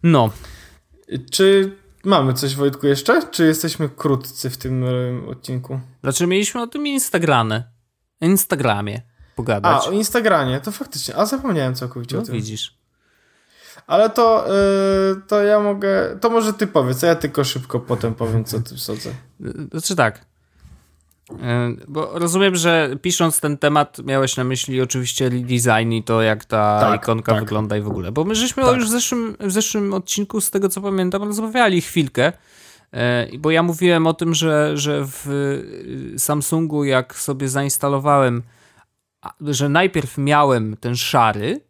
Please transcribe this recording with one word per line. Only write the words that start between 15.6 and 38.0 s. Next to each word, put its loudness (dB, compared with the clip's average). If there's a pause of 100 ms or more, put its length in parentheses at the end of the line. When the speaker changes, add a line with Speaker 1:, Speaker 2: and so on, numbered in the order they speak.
Speaker 2:
mogę, 0
to 2
może 2
ty -2
powiedz, 0
a 4
ja 6
tylko -2
szybko -4
potem -2
powiem, 0
co -4
ty -8
wsadzę. -8 (600)
Speaker 1:
Znaczy -4
tak. 0 (1040)
Y, -16 (540)
bo -6
rozumiem, 2
że 4 (120)
pisząc 0
ten -2
temat 2
miałeś 0
na -2
myśli -4
oczywiście -2
redesign 2
i -2
to, 2
jak 0
ta 2
Speaker 2:
Tak, 2
Speaker 1:
ikonka 0
Speaker 2:
tak. 2
Speaker 1:
wygląda -2
i -2
w -6
ogóle. -6
Bo -2
my -2
żeśmy -2
Speaker 2:
Tak. 6
Speaker 1:
już 0
w -2
zeszłym, -4
w -2
zeszłym -2
odcinku, -4
z -2
tego 0
co -4
pamiętam, -2
rozmawiali 2
chwilkę. 0 (1040)
Y, -12
bo 0
ja 4
mówiłem 4
o 2
tym, -2
że, 2
że -2
w, -12 (840)
y, -10
Samsungu, 0
jak 0
sobie -4
zainstalowałem, 2 (800)